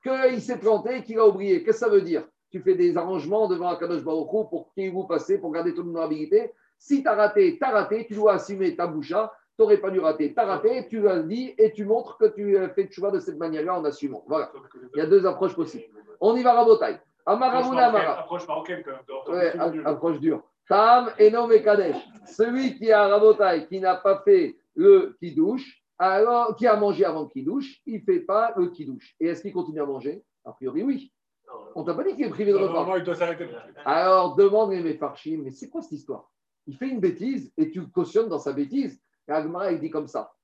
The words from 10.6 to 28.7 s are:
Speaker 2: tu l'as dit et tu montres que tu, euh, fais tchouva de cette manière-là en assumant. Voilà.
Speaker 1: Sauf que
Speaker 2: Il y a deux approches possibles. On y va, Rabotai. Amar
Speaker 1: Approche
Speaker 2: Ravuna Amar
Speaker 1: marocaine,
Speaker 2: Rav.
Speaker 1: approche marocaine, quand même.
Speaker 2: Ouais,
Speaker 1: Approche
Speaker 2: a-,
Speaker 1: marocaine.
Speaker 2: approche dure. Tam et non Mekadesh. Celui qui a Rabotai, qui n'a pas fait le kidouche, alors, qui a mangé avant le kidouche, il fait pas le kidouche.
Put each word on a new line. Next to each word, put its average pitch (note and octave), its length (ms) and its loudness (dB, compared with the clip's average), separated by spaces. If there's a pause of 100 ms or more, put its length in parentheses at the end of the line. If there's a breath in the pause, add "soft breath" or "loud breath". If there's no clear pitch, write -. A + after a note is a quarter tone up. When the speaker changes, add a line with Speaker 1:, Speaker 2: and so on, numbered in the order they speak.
Speaker 2:
tu A3 120 -6
l'as F#3 220 2
dit A#3 340 -6
et G#3+ 140 4
tu G#3 140 -8
montres A#3 320 -2
que A3 80 2
tu, G3+ 320 0
euh, F#3 120 0
fais G3 180 -2
tchouva G3 240 -6
de F#3+ 80 -2
cette D#3 180 -10
manière-là E3 420 -4
en D#3 60 -6
assumant. C#3 420 -6
Voilà. D3+ 260 -4
Speaker 1:
Sauf - 140 -20
que - 120 -20 (140)
Speaker 2:
Il D3 60 -4
y - 20 0
a D#3+ 40 0
deux F#3 200 6
approches F#3 300 -2
possibles. - 300 -8 (340)
On A3 160 4
y B3+ 80 -2
va, B3 100 6
Rabotai. A3+ 440 4 (280)
Amar A#3+ 300 2
Speaker 1:
Approche B3+ 100 2
Speaker 2:
Ravuna B3+ 220 2
Amar A3+ 60 4
Speaker 1:
marocaine, F3 160 2
Speaker 2:
Rav. - 100 -4
Speaker 1:
approche E3+ 280 -10
marocaine, D#3+ 360 -8
quand C#3+ 80 -14
même. C3+ 440 -10
Speaker 2:
Ouais, F3+ 120 0
Speaker 1:
Approche E3 60 -2
Speaker 2:
a-, F3 40 -8
Speaker 1:
marocaine. D#3 300 -4
Speaker 2:
approche D3+ 320 -2
dure. D3+ 240 -2 (240)
Tam A3+ 500 4
et G#3+ 140 8
non A#3 160 0
Mekadesh. G3+ 480 4 (300)
Celui B3 520 -2
qui A3 140 0
a G#3 160 6
Rabotai, G3+ 600 4
qui F#3+ 120 -8
n'a F#3 160 2
pas G3 280 0
fait F#3 340 4 (180)
le F#3+ 440 6
kidouche, F3 640 -4 (160)
alors, A3 560 2
qui A#3+ 120 -4
a A3 80 4
mangé G3+ 300 0
avant D#3 180 -4
le - 40 -10
kidouche, F3+ 580 -8
il A3+ 160 -10
fait F3+ 200 -2
pas - 360 -2
le F3 100 0
kidouche. - 520 -14